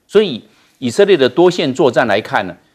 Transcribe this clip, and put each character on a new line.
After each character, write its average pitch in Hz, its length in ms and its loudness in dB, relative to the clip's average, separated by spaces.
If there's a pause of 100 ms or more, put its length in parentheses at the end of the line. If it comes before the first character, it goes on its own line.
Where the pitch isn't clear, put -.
所 214 140 2
以 139 180 -6 (380)
以 131 100 -6
色 202 160 0
列 196 120 4
的 131 120 2
多 175 220 2
线 170 240 -4
作 139 160 2
战 123 160 0
来 104 140 0
看 110 260 -6
呢， 82 100 -14 (180)